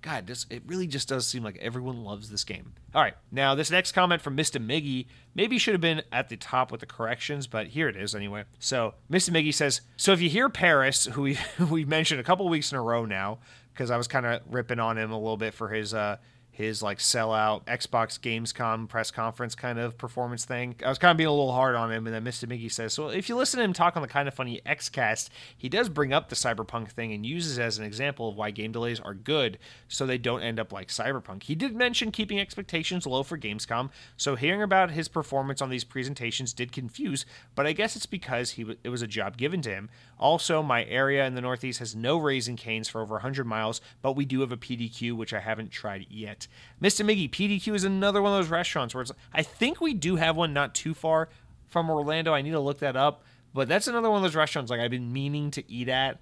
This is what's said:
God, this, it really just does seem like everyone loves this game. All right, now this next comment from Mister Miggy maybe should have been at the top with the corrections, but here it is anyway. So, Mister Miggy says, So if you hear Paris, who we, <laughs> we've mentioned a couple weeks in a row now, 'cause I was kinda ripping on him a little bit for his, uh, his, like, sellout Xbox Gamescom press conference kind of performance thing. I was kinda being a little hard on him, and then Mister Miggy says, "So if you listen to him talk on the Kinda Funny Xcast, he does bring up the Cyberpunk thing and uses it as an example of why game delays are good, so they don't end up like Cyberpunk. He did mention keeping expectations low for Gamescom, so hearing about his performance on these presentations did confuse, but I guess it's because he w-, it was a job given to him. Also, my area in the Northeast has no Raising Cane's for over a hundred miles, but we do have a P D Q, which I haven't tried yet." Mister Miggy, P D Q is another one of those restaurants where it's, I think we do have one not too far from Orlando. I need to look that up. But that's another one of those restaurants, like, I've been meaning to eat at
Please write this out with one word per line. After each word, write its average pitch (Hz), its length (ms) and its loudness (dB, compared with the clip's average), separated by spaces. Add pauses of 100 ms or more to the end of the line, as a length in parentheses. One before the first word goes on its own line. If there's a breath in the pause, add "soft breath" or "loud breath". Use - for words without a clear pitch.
God, 156 240 -6
this, 123 240 -8
it 120 160 -10
really 185 220 -2
just 139 200 -4
does 127 200 0
seem 123 160 -4
like 98 140 -8
everyone 123 440 -6
loves 104 260 -8
this 104 140 -4
game. - 320 -10 (180)
All 151 80 6
right, 113 140 6 (160)
now 135 240 4
this 143 160 0
next 180 220 4
comment 175 280 6
from 139 140 -6
Mister 147 240 0
Miggy 127 480 -2 (260 loud breath)
maybe 226 260 2
should 214 160 4
have 175 60 2
been 160 300 2
at 123 180 0
the 113 80 -10
top 127 360 0
with 113 80 -8
the 117 60 -14
corrections, 123 600 -4
but 107 220 -2
here 147 200 0
it 98 80 -2
is 101 160 -4
anyway. 101 320 -6 (140)
So, 117 360 0 (140)
Mister 180 220 2
Miggy 151 240 4
says, 139 260 2 (160)
So - 160 4
if 170 80 6
you 175 80 4
hear 233 200 4
Paris, 139 580 4
who 123 160 -4
we, 139 160 2 (200)
<laughs> 165 120 4
we've 156 180 2
mentioned 156 320 2
a 117 40 -6
couple 185 240 4
weeks 156 240 0
in 139 60 -2
a 123 40 0
row 117 220 2
now, 101 340 -4 (360 loud breath)
'cause 123 180 -2
I 120 40 2
was 120 120 0
kinda 120 420 0
ripping 120 300 -2
on 113 180 2
him 110 140 -2
a 110 60 -4
little 110 180 -2
bit 110 180 -4
for 110 140 -6
his, 107 260 -4
uh, 104 220 0 (380 soft breath)
his, 107 280 -4
like, 101 160 -2
sellout 110 680 2
Xbox 117 560 -2
Gamescom 113 680 -2
press 113 240 -2
conference 113 440 -4
kind 120 240 -4
of 117 180 -4
performance 120 480 -6
thing. 123 300 -4 (100)
I 131 60 4
was 135 80 0
kinda 175 160 10
being 160 120 4
a 151 60 4
little 139 220 4
hard 127 200 4
on 117 160 2
him, 113 160 -2
and 113 80 -4
then 110 100 -4
Mister 123 220 -6
Miggy 117 240 -6
says, 113 220 -4
"So 151 160 -4
if 180 220 -2
you 233 60 0
listen 254 200 2
to 240 80 2
him 190 80 2
talk 170 240 2
on 160 60 -2
the 131 60 -6
Kinda 143 220 0
Funny 123 360 -6
Xcast, 120 640 -2 (260 loud breath)
he 131 140 -6
does 214 180 2
bring 143 240 2
up 143 160 2
the 123 80 -6
Cyberpunk 113 540 -2
thing 117 200 -6
and 104 140 -6
uses 156 320 -4
it 123 60 -2
as 110 160 -2
an 107 80 -6
example 120 420 -4
of 104 80 -6
why 107 140 -4
game 107 200 -6
delays 117 300 -4
are 101 140 -10
good, 120 440 0 (300 loud breath)
so - 160 -4
they 127 140 0
don't 120 240 0
end 113 180 -2
up 110 140 -6
like 95 140 -12
Cyberpunk. 113 560 -4
He 147 100 -4
did 226 200 -2
mention 240 380 0
keeping 208 260 -2
expectations 180 680 -4
low 131 160 2
for 151 160 -6
Gamescom, 117 520 -4 (280 loud breath)
so 139 180 0
hearing 165 240 2
about 190 300 6
his 156 180 -2
performance 135 540 -2
on 131 80 -2
these 123 140 -4
presentations 123 680 -6
did 123 180 -6
confuse, 139 540 -4 (300 loud breath)
but 139 120 2
I 156 60 2
guess 208 240 -2
it's 214 80 -6
because 123 460 -4
he - 120 -10
w-, 110 220 -8
it 123 60 -6
was 123 100 -4
a 117 60 -2
job 104 320 -4
given 156 240 -2
to 117 80 -4
him. 101 180 -6 (300 loud breath)
Also, 156 440 4
my 123 220 2
area 135 420 2
in 127 80 -2
the 123 60 -4
Northeast 127 380 -4
has 110 180 -8
no 123 220 2
Raising 131 380 0
Cane's 110 340 -4
for 113 100 -6
over 107 160 -4
a 104 60 -4
hundred 135 240 -2
miles, 110 340 -2 (220 loud breath)
but 139 100 2
we 143 140 0
do 131 140 0
have 127 120 0
a 123 60 -6
P 120 180 -8
D 117 140 -4
Q, 120 260 -4
which 110 160 -6
I 107 80 -2
haven't 110 300 -4
tried 98 400 -8
yet." 104 300 -12 (400 loud breath)
Mister 208 240 4
Miggy, 202 260 4
P 202 160 0
D 202 140 2
Q 214 120 -2
is 196 120 2
another 196 360 4
one 202 120 4
of 196 60 4
those 165 120 2
restaurants 165 440 0
where 127 80 -4
it's, 131 100 -6 (200 loud breath)
I 160 120 2
think - 360 0
we 320 140 2
do 175 220 2
have 160 180 4
one 160 180 2
not 143 220 0
too - 180 -4
far 160 360 2 (400 soft breath)
from 165 200 2
Orlando. 156 460 2
I 139 80 4
need 147 80 -4
to 160 80 0
look 139 220 0
that 135 160 0
up. 143 260 4 (320 soft breath)
But 135 140 2
that's 190 180 4
another 233 240 2
one 208 60 6
of 196 80 4
those 165 100 2
restaurants, 151 340 2
like, 120 120 -2
I've 120 100 0
been 123 220 -4
meaning 143 400 -2
to - 180 -10
eat 120 180 -4
at 131 340 0